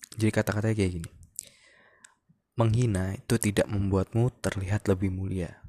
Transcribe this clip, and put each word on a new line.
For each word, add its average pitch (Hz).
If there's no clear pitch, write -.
Jadi 107
kata-katanya 107
kayak 98
gini, -
"Menghina 110
itu -
tidak -
membuatmu 101
terlihat 98
lebih 95
mulia. 92